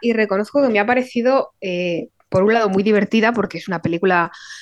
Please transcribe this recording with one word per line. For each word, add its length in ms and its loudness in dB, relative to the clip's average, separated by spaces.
y 100 0
reconozco 480 0
que 80 4
me 120 2
ha 60 0
parecido, 640 0
eh, 480 -4
por 140 0
un 100 4
lado, 160 2
muy 140 0
divertida, 500 2
porque 260 -4
es 100 -14
una 120 -4
película 520 0